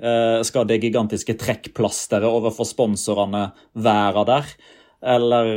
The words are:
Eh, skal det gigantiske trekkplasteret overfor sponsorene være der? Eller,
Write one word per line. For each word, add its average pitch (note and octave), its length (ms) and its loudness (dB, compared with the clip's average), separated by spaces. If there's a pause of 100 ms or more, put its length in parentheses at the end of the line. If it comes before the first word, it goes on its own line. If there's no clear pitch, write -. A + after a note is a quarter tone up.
Eh, A#2 480 2
skal B2 160 0
det A2+ 160 2
gigantiske A2+ 560 -2
trekkplasteret - 880 -2
overfor A2+ 400 0
sponsorene G2+ 840 -2 (260)
være G#2 480 2
der? C#3+ 240 0 (480)
Eller, A#2+ 480 2 (120)